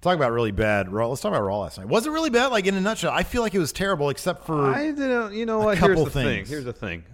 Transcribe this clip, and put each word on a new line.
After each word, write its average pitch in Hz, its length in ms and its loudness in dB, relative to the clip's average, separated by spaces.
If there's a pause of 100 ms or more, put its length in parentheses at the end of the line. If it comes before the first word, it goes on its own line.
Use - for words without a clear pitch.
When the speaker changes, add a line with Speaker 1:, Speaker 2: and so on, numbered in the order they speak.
Speaker 1:
Talk 180 140 2
about 143 180 2
really 117 200 2
bad 101 400 2
Raw. 113 160 0
Let's 131 120 -4
talk 208 120 -2
about 139 100 2
Raw 101 180 0
last 85 180 -8
night. 95 100 -12
Was 220 180 2
it 311 40 -4
really 320 200 0
bad? 240 180 2
Like, 214 180 0
in 196 100 2
a 190 40 0
nutshell, 185 320 -2
I 151 120 0
feel 240 180 -2
like 214 120 -2
it 202 40 2
was 160 140 -2
terrible, 175 380 0
except 160 340 -4
for 147 280 2
Speaker 2:
I 294 200 -2
didn't. 247 420 -2
You 226 120 -4
know 220 160 0
Speaker 1:
a - 20 2
Speaker 2:
what? 208 140 2
Here's 180 100 6
Speaker 1:
couple 170 160 4
Speaker 2:
the 139 60 -4
thing. 135 160 -2
Speaker 1:
things. 104 240 -2
Speaker 2:
Here's 143 140 -8
the 120 80 -8
thing. 85 300 -8 (120)